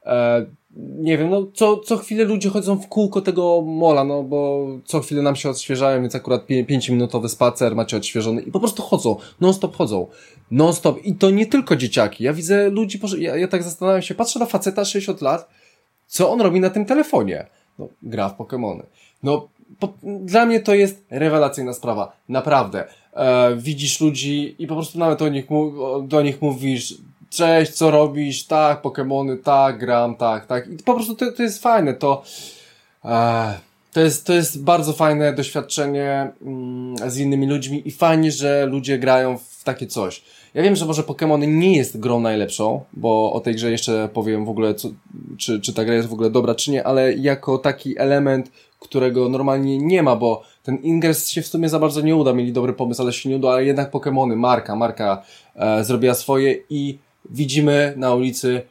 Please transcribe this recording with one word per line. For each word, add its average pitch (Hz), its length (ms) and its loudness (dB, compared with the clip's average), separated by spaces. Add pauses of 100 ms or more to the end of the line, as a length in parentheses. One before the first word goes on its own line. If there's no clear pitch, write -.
E, 120 400 2 (340)
nie 156 380 -2
wiem, 156 120 0
no 196 240 0
co, 208 240 4
co 220 200 -4
chwilę 220 260 -2
ludzie 202 260 0
chodzą 196 300 -2
w - 80 -16
kółko 196 340 0
tego 175 440 2
mola, 156 380 4
no 143 200 -2
bo 139 440 -2 (180)
co 160 140 -2
chwilę 143 220 -4
nam 143 140 2
się 143 140 -4
odświeżają, 131 520 0
więc 123 140 -4
akurat 127 300 -2
pię-, 127 200 0
pięciominutowy 120 640 0
spacer 120 460 2
macie 113 220 -2
odświeżony 113 440 -4
i - 100 -12
po 190 80 -2
prostu 220 240 -4
chodzą, 120 320 0 (260)
non-stop 190 340 0
chodzą, 107 320 -2 (440)
non-stop 156 540 2
i 202 100 -2
to 190 140 4
nie 208 160 4
tylko 220 300 2
dzieciaki, 113 480 0
ja 135 100 0
widzę 196 360 2
ludzi, 202 300 -4
posz-, 190 200 -6
ja, 156 180 -2
ja 180 100 0
tak 180 160 -2
zastanawiam 185 380 0
się, 180 140 -8
patrzę 233 240 -2
na 233 60 0
faceta 196 400 -2
sześćdziesiąt 196 360 -4
lat, 143 280 -2 (580)
co - 240 2
on 233 100 2
robi 185 180 4
na 185 100 2
tym 208 160 -2
telefonie? 156 600 0 (340)
No, - 80 -14 (160)
gra 107 260 -4
w 98 60 -18
Pokemony. 113 480 -8 (400)
No, 147 240 -2 (320)
po-, 196 140 -6 (100)
dla 196 420 2
mnie 226 140 2
to 214 160 2
jest 196 340 2
rewelacyjna 139 640 0
sprawa, 110 380 -4 (180)
naprawdę. 123 540 0 (300)
E, 123 420 4
widzisz 139 460 -4
ludzi 143 580 -2
i 165 80 -8
po 156 80 -6
prostu 160 240 -8
nawet 160 220 2
o 156 80 2
nich 139 200 -6
mu-, 151 360 -2
o-, 135 160 -4
do 143 200 2
nich 143 200 0
mówisz, 131 520 -4 (360)
„Cześć, 165 420 4
co 160 200 2
robisz?”, 147 540 2
„Tak, 151 360 2
Pokemony”, 135 560 -4
„Tak, 135 420 2
gram”, 120 360 0
„Tak, 113 300 -2
tak”. 123 220 -6
I 165 160 -16
po 247 100 4
prostu 226 220 -4
to, 240 160 -2
to 240 120 -4
jest 220 180 -6
fajne, 202 320 2
to, 139 300 0 (840)
e, 117 480 0 (400)
to 160 80 0
jest, 160 240 2
to 180 80 2
jest 165 300 0
bardzo 156 300 2
fajne 151 400 2
doświadczenie, 139 960 -4 (100)
mm, 127 680 -8
z 123 60 -8
innymi 139 300 0
ludźmi 143 400 -4
i 147 40 -10
fajnie, 160 400 2
że 143 340 0
ludzie 135 340 -2
grają 127 380 2
w - 260 -20
takie 131 240 -6
coś. 95 360 -6 (300)
Ja 156 100 0
wiem, 202 120 6
że 160 100 -2
może 156 180 -2
Pokemony 151 440 0
nie 170 300 4
jest 123 220 -2
grą 120 200 2
najlepszą, 110 600 -2 (120)
bo 110 400 0
o 113 60 -2
tej 117 160 -2
grze 117 160 -2
jeszcze 110 420 -2
powiem 107 320 -2
w 107 40 -8
ogóle, 107 260 0
co, 113 140 -10 (480)
czy, 110 240 -4
czy - 120 -6
ta 113 120 -2
gra 117 100 0
jest 113 120 0
w 113 60 -8
ogóle 113 160 0
dobra, 117 260 2
czy - 160 -4
nie, 139 160 0
ale 131 260 2
jako 135 440 0
taki 135 420 -4
element, 139 520 2 (280)
którego 127 500 0
normalnie 135 480 0
nie 165 260 2
ma, 131 120 4
bo 113 280 0 (200)
ten 131 140 -4
ingres 165 520 0
się 165 120 -4
w 156 60 -8
sumie 165 220 -2
za 156 100 0
bardzo 151 220 0
nie 156 140 4
uda, 135 180 4
mieli 123 200 0
dobry 127 200 0
pomysł, 120 280 -4
ale 123 120 -2
się - 160 -6
nie 135 60 0
uda, 131 140 0
ale 127 160 2
jednak 139 260 0
Pokemony, 135 440 0
marka, 117 400 0
marka, 110 460 -2 (340)
e, 110 280 0
zrobiła 123 300 2
swoje 135 440 0 (120)
i 143 280 -6 (320)
widzimy 143 680 2
na 127 180 0
ulicy 123 560 -2